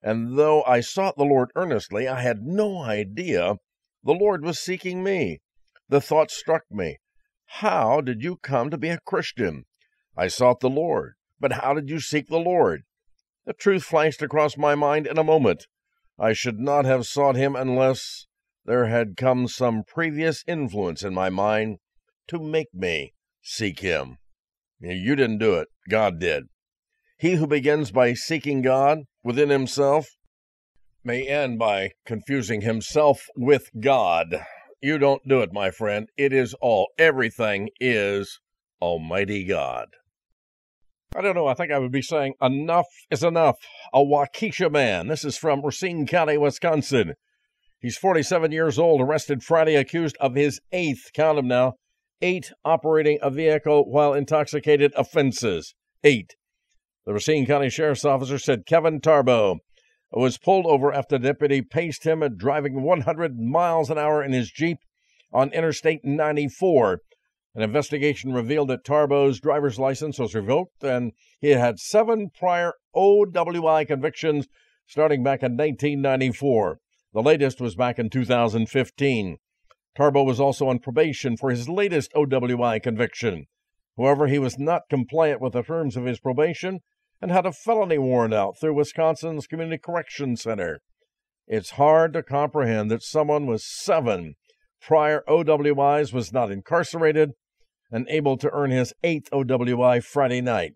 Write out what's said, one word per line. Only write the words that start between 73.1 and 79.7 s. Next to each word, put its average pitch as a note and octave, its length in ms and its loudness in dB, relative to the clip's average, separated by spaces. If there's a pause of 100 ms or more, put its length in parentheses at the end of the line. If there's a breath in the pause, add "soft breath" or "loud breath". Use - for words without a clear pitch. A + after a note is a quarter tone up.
W E3+ 420 -2
I D#3 180 4
convictions C#3+ 600 -2 (400)
starting D3 380 2
back C3+ 180 0
in B2 140 -2
nineteen C#3+ 440 -2
ninety-four. C3 800 0 (340)
The G#2+ 100 -2
latest C#3+ 380 2
was A#2+ 140 -4
back B2 240 -2
in A2+ 120 -2
two C3 140 -2
thousand A#2 460 0
fifteen. A2+ 680 -2 (600)